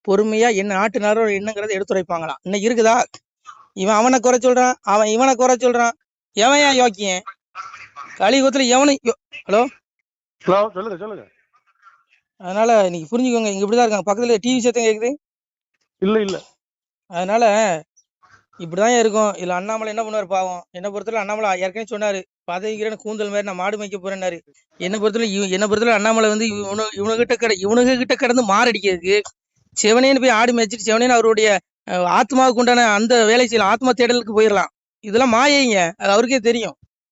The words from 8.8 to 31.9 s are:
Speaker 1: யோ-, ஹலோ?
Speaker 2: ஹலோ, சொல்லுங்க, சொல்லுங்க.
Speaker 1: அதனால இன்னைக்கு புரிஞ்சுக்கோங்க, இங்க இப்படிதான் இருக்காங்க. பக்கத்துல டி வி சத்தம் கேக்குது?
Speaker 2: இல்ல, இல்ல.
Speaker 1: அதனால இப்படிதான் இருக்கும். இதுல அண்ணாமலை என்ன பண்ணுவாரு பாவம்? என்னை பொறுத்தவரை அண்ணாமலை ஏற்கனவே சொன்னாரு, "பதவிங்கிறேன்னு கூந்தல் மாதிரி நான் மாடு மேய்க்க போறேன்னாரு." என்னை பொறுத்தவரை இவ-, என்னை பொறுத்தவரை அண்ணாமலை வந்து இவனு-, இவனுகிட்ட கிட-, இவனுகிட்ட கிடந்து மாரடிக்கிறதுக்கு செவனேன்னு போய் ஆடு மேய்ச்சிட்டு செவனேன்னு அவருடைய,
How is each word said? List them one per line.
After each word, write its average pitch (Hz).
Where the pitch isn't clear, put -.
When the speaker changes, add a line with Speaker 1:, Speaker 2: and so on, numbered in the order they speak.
Speaker 1:
யோ-, -
ஹலோ? 226
Speaker 2:
ஹலோ, 202
சொல்லுங்க, 190
சொல்லுங்க. 170
Speaker 1:
அதனால 208
இன்னைக்கு 175
புரிஞ்சுக்கோங்க, 233
இங்க 196
இப்படிதான் 233
இருக்காங்க. 202
பக்கத்துல 240
டி 254
வி 247
சத்தம் 233
கேக்குது? 220
Speaker 2:
இல்ல, 214
இல்ல. 190
Speaker 1:
அதனால 202
இப்படிதான் 196
இருக்கும். 214
இதுல 175
அண்ணாமலை 214
என்ன 220
பண்ணுவாரு 214
பாவம்? 185
என்னை 185
பொறுத்தவரை 202
அண்ணாமலை 208
ஏற்கனவே 190
சொன்னாரு, 208
"பதவிங்கிறேன்னு 214
கூந்தல் 214
மாதிரி 202
நான் 196
மாடு 196
மேய்க்க 202
போறேன்னாரு." 185
என்னை 185
பொறுத்தவரை 214
இவ-, 196
என்னை 190
பொறுத்தவரை 214
அண்ணாமலை 220
வந்து 214
இவனு-, 208
இவனுகிட்ட 226
கிட-, 226
இவனுகிட்ட 240
கிடந்து 247
மாரடிக்கிறதுக்கு 196
செவனேன்னு 254
போய் 254
ஆடு 240
மேய்ச்சிட்டு 226
செவனேன்னு 226
அவருடைய, 220